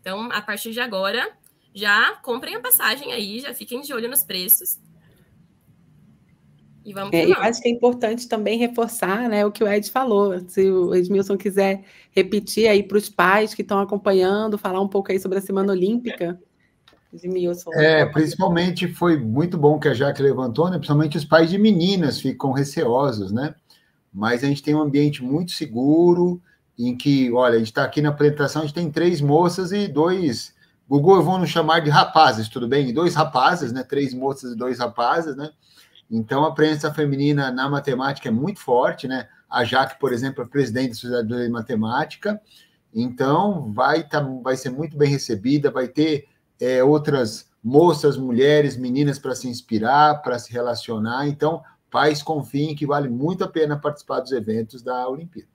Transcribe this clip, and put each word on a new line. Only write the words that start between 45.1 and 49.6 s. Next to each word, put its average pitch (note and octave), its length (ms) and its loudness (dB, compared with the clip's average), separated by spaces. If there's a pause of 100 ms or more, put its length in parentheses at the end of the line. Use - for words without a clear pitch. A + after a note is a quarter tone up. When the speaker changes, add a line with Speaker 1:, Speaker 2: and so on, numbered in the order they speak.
Speaker 3:
recebida, C3+ 600 0
vai B2+ 180 -4
ter, D3+ 380 0 (320)
é, B2+ 240 0
outras C#3 680 2 (120)
moças, D3 540 4
mulheres, C3+ 600 2
meninas C3+ 420 -2
pra - 160 -6
se - 140 -8
inspirar, C3 760 2